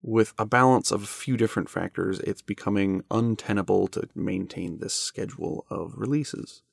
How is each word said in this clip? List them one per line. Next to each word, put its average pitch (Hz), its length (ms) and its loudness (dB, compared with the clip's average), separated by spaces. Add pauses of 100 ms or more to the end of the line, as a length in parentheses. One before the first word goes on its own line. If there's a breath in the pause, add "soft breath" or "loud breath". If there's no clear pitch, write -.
with 110 360 2
a 107 80 0
balance 127 460 6
of 104 120 0
a 101 40 -10
few - 300 -4
different 110 320 0
factors, 95 500 -2
it's - 220 -4
becoming 98 720 0
untenable 101 760 2
to - 280 -4
maintain 92 640 -4
this 90 160 -6
schedule - 760 -6
of - 260 -6
releases. - 760 -4